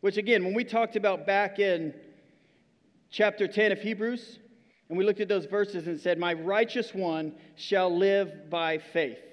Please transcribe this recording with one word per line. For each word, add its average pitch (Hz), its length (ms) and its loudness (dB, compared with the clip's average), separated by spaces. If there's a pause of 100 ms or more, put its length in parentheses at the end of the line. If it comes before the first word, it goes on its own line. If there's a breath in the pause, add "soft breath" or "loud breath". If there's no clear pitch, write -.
Which 196 160 0
again, 208 280 2
when 185 100 -2
we 233 100 0
talked 226 320 0
about 190 300 0
back 196 320 0
in 170 360 0 (1160 soft breath)
chapter 208 360 0
ten 208 240 4
of 196 120 -2
Hebrews, 226 560 -6 (500 soft breath)
and 165 80 -6
we 190 80 2
looked 202 160 2
at 202 80 -2
those 190 160 0
verses 196 440 -2
and 160 120 -6
said, 175 180 0
"My 175 140 0
righteous 202 640 0
one 160 400 -4 (220 loud breath)
shall 185 380 2
live 190 540 2
by 165 300 -2
faith." 156 420 -4 (120)